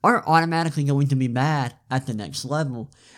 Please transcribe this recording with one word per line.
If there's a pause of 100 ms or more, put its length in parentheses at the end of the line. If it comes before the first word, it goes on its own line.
aren't
automatically
going
to
be
bad (160)
at
the
next
level. (260)